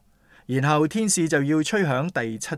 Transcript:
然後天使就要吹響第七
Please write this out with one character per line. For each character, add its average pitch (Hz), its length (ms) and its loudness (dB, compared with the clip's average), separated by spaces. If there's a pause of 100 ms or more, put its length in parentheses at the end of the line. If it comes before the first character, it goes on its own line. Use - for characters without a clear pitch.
(460)
然 131 240 0
後 151 180 4
天 214 220 -2
使 175 180 0
就 147 140 2
要 151 220 2
吹 202 200 0
響 143 280 0
第 113 260 -4
七 - 200 -6